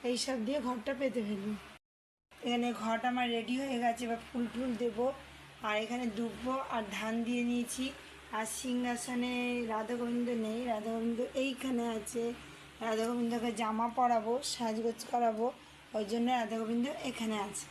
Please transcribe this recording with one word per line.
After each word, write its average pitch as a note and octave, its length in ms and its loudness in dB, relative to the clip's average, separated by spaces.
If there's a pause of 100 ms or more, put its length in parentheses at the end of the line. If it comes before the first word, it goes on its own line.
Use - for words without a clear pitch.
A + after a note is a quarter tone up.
এইসব B3 420 0
দিয়ে C#4 160 2
ঘরটা B3 380 -2
পেতে B3 220 2
ফেলি। G#3 340 -2 (880)
এখানে A#3+ 300 2
ঘট A3+ 320 0
আমার B3 240 2
রেডি A#3 280 2
হয়ে C4+ 220 0
গেছে, A#3+ 260 2
এবার A3+ 120 0 (160)
ফুল A#3+ 200 0
টুল B3 220 0
দেবো। A#3+ 380 2 (500)
আর G#3+ 140 2
এখানে A#3+ 280 -2
দুব্বো A3+ 460 -2
আর C4 400 0
ধান A3 320 -2
দিয়ে A#3+ 200 2
নিয়েছি। A#3+ 480 0 (400)
আর A3 140 0
সিংহাসনে B3 1200 0
রাধা A3 280 0
গোবিন্দ A#3+ 340 0
নেই, A3+ 360 0
রাধা A3 260 0
গোবিন্দ A#3 420 2
এইখানে C4 540 0
আছে। A#3 460 -2 (480)
রাধা A3 240 2
গোবিন্দকে A#3+ 460 2
জামা A3 440 2
পরাবো, A#3+ 480 4
সাজগোজ A3+ 680 0
করাবো, A#3 400 4 (420)
ওই A3 120 0
জন্য A#3 260 2
রাধা A3+ 260 2
গোবিন্দ A#3 300 2 (160)
এখানে A3 360 -2
আছে। G3+ 320 -4